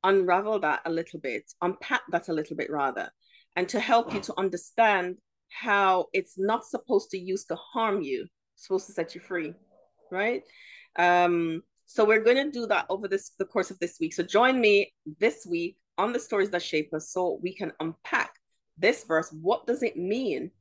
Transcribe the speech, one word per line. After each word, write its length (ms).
unravel 560
that 260
a 60
little 280
bit, 320
unpack 500
that 180
a 40
little 220
bit 140
rather, 400
and 140
to 100
help 340
you 80
to 160
understand 800
how 640
it's 240
not 280
supposed 440
to 80
use 280
to 100
harm 480
you, 240
it's 140
supposed 180
to 80
set 220
you 60
free, 320
right? 320
Um, 680
so 180
we're 180
gonna 280
do 160
that 220
over 180
this, 320
the 60
course 260
of 80
this 200
week. 140
So 80
join 400
me 320
this 300
week 280
on 160
The 60
Stories 320
That 100
Shape 320
Us 160
so 320
we 140
can 240
unpack 540
this 280
verse. 360
What 240
does 180
it 140
mean? 640